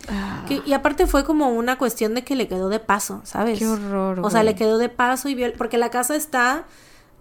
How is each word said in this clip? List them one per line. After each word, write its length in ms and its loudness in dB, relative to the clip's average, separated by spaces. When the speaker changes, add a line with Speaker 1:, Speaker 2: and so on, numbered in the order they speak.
Speaker 1:
Ah. 360 -6
Speaker 2:
Que, 200 -2
y 80 2
aparte 320 2
fue 180 4
como 240 2
una 300 0
cuestión 360 0
de 100 -2
que 120 -2
le 100 0
quedó 220 -2
de 120 0
paso, 440 -2
¿sabes? 340 -2
Speaker 1:
Qué 80 0
horror, 560 -2
Speaker 2:
O 60 0
sea, 140 4
le 100 4
Speaker 1:
güey. 60 -8
Speaker 2:
quedó 180 2
de 140 0
paso 400 -2
y 40 -4
viol-, 220 -2
porque 220 -2
la 120 2
casa 240 -2
está 520 0